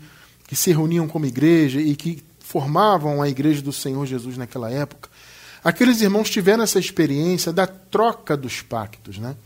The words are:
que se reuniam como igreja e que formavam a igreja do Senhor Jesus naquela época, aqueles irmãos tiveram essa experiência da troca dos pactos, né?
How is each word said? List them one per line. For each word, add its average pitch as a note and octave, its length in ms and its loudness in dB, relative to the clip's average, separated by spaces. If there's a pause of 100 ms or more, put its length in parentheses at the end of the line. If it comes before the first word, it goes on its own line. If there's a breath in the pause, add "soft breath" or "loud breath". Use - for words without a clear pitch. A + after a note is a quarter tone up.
(460 soft breath)
que C3+ 100 -10
se - 140 0
reuniam D#3+ 360 2
como D#3 200 -4
igreja C#3+ 540 4
e D3+ 140 0
que E3 280 -8 (160)
formavam D3+ 840 0
a C#3+ 80 0
igreja C#3+ 320 0
do C#3 120 -6
Senhor C#3 340 -6
Jesus B2+ 300 -8
naquela A#2+ 340 -8
época, C#3+ 400 -8 (520 loud breath)
aqueles A3+ 380 2
irmãos G#3 300 2
tiveram G#3+ 320 4
essa G3+ 160 0
experiência E3+ 720 0
da F#3 140 2
troca G#3 680 -2
dos B2+ 260 -8
pactos, G#2+ 560 -10
né? A#2+ 160 -10 (120 soft breath)